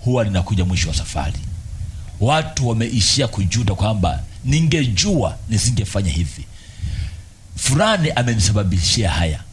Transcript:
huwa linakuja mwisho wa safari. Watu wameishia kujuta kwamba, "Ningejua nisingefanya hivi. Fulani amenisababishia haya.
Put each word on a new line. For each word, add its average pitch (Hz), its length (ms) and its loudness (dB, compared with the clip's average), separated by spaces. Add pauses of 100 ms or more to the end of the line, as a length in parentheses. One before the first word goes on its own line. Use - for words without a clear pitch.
huwa 123 200 2
linakuja 92 400 0
mwisho 85 240 0
wa 78 60 -2
safari. - 440 -4 (840)
Watu 139 480 2
wameishia 117 600 2
kujuta 98 460 0
kwamba, 90 480 0 (220)
"Ningejua 147 920 2 (120)
nisingefanya 101 640 0
hivi. 78 340 -2 (1120)
Fulani 175 540 2
amenisababishia 104 1000 2
haya. 80 300 0 (120)